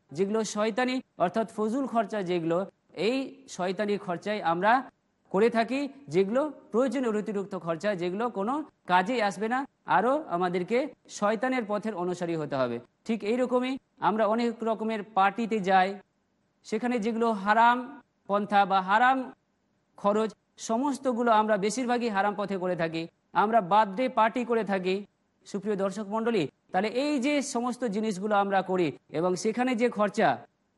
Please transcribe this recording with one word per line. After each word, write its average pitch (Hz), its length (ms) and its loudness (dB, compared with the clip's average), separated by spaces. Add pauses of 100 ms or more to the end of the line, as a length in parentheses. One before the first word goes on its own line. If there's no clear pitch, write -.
(120)
যেগুলো 196 320 0
শয়তানি 240 580 -2 (160)
অর্থাৎ 180 380 0
ফজুল 220 320 -2
খরচা, 208 360 -2
যেগুলো 175 420 0 (280)
এই 254 560 -4
শয়তানি 196 480 -2
খরচায় 190 440 -6
আমরা 180 500 2 (380)
করে 214 200 4
থাকি, 233 380 -2 (200)
যেগুলো 208 440 0 (200)
প্রয়োজনীয় 233 480 0
অতিরিক্ত 190 360 -6
খরচা, 170 400 -2
যেগুলো 180 340 -2
কোনো 233 340 -4 (240)
কাজেই 185 340 2
আসবে 202 280 -2
না, 262 180 -2 (180)
আরও 233 440 2
আমাদেরকে 185 580 0 (220)
শয়তানের 233 580 0
পথের 208 280 -4
অনুসারী 170 400 -2
হতে 147 200 -4
হবে। 120 240 0 (260)
ঠিক 214 180 -2
এইরকমই 247 540 0 (220)
আমরা 208 260 2
অনেক 226 380 0
রকমের 220 400 -2
পার্টিতে 196 560 0
যাই, 190 400 2 (640)
সেখানে 240 360 -2
যেগুলো 226 320 0
হারাম 233 720 2 (260)
পন্থা 202 380 2
বা 190 160 2
হারাম 247 520 2 (640)
খরচ, 208 360 0 (240)
সমস্তগুলো 240 720 0
আমরা 214 260 4
বেশিরভাগই 233 520 -2
হারাম 202 280 0
পথে 196 200 -4
করে 180 180 -4
থাকি। 165 320 -4 (260)
আমরা 214 280 4
বার্থডে 208 480 2
পার্টি 226 360 0
করে 226 180 0
থাকি। 196 420 -2 (400)
সুপ্রিয় 202 300 -4
দর্শক 196 340 -4
মণ্ডলী, 220 380 0 (240)
তাহলে 190 160 0
এই 277 320 -2
যে 285 220 2
সমস্ত 247 440 -4
জিনিসগুলো 208 500 -2
আমরা 196 260 2
করি 180 300 0 (180)
এবং 180 260 0
সেখানে 240 400 -2
যে 240 140 2
খরচা, 202 480 2 (400)